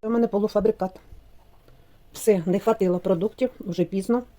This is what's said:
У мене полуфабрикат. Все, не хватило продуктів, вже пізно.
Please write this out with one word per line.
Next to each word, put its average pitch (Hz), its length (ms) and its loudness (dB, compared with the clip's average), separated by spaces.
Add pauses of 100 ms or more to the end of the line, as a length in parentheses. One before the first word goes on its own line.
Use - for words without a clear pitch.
У 220 80 -6
мене 233 180 2
полуфабрикат. 208 720 0 (1120)
Все, 196 320 2
не 180 140 0
хватило 190 400 0
продуктів, 190 500 0 (100)
вже 175 260 -4
пізно. 190 380 -2 (160)